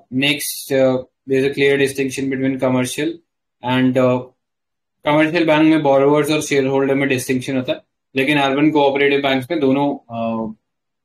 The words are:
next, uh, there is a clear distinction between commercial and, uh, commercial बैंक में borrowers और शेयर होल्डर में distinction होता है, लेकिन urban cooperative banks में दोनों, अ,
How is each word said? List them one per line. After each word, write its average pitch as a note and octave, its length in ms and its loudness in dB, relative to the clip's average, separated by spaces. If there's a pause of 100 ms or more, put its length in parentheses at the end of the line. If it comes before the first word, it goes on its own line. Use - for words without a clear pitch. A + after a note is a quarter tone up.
(120)
next, C#3+ 600 -4
uh, C3 240 2 (320)
there C3+ 160 0
is C#3+ 60 0
a C#3 80 -6
clear C#3 300 2
distinction C3+ 460 -4
between C3 280 -2
commercial B2+ 460 -2 (600)
and, B2+ 280 2
uh, B2+ 200 2 (840)
commercial D#3 420 2
बैंक D#3 160 4
में D#3 200 4
borrowers C#3+ 480 2
और D3 120 0
शेयर C#3 240 0
होल्डर C3+ 280 0
में C#3 140 0
distinction C3 480 -4
होता B2+ 160 -4
है, - 80 -6 (360)
लेकिन C#3+ 220 0
urban C#3 320 2
cooperative C#3 520 2
banks C3 280 -2
में E3 100 -2
दोनों, C#3 360 0
अ, A2+ 580 -8 (500)